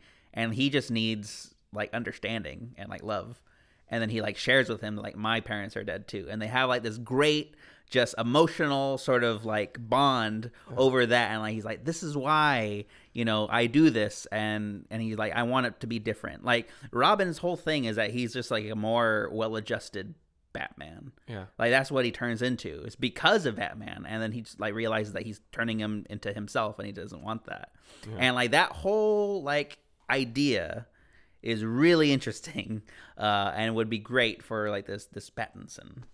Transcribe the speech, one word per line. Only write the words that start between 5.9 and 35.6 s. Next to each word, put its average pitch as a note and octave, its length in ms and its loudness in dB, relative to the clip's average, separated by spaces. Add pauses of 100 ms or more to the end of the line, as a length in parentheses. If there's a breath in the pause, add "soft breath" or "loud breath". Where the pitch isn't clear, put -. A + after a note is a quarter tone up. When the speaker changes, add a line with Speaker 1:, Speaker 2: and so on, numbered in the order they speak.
Speaker 1:
too." F#2+ 220 -8
And A2 120 -6
they G#2+ 60 -6
have, B2+ 220 2
like, B2 120 0
this A2 160 -4
great, C#3+ 580 2 (320 loud breath)
just B2 300 2
emotional C#3 800 2
sort B2 260 2
of, A2+ 220 0
like, G#2+ 340 -2
bond A#2 680 2 (220 loud breath)
Speaker 2:
Yeah. A#2+ 60 -8
Speaker 1:
over B2+ 280 8
that. A#2 260 4
And, A2 100 -2
like, A2 120 -2
he's G#2+ 120 -6
like, A2+ 200 -6
"This E3 160 -2
is D3 160 -4
why, C3 680 2 (280 soft breath)
you A#2 120 0
know, G#2+ 220 2
I A#2+ 200 2
do D3 240 8
this." G#2+ 400 -2
And, G#2+ 580 -4
and A2+ 140 -4
he's A2 160 -4
like, G#2+ 140 -2
"I A#2+ 100 2
want B2 240 2
it - 140 -6
to B2 60 -6
be A2+ 120 -2
different." G#2+ 440 -6
Like, A#2+ 240 2 (240 loud breath)
Robin's E3+ 460 4
whole F3 200 -2
thing D3 280 0
is A2 120 0
that G#2 120 2
he's A#2+ 240 -2
just, B2 160 -6
like, G#2+ 180 0
a A2 80 -6
more A2 560 2
well-adjusted A2 840 -4 (360)
Batman. D#2+ 600 -12 (160)
Speaker 2:
Yeah. G2+ 180 -10 (140)
Speaker 1:
Like, A#2 100 4
that's C3+ 220 4
what C3 140 2
he A#2 60 0
turns A#2+ 300 -4
into. A#2 440 -4
It's - 100 -12
because E3+ 500 2
of G#2+ 120 -2
Batman. - 520 -8
And A2+ 100 -4
then A2 120 -2
he A#2 100 -6
just, - 180 -18
like, G#2 140 -2
realizes A2 400 -2
that F2+ 140 -6
he's G#2 140 -12 (100)
turning A2+ 280 -2
him G#2+ 300 -4
into G#2 240 -6
himself, G#2+ 460 -4
and G#2+ 80 -8
he G2+ 40 -10
doesn't F#2 300 -12
want A2 240 -8
that. - 260 -12 (380 loud breath)
Speaker 2:
Yeah. A2 80 -8
Speaker 1:
And, B2+ 180 2
like, B2 140 2
that D#3 220 4
whole, G#3 720 2
like, D3 340 -2 (320)
idea A#2+ 800 2 (560 soft breath)
is A2 200 -2
really D3+ 480 6
interesting, A2+ 720 -4 (380 loud breath)
uh, G2+ 360 2
and A2+ 200 0
would A2+ 140 2
be A2+ 100 -2
great A#2 420 0
for, G#2+ 300 -4
like, G2+ 160 -6
this, G2+ 180 -8
this - 240 -14
Pattinson, - 760 -12 (100)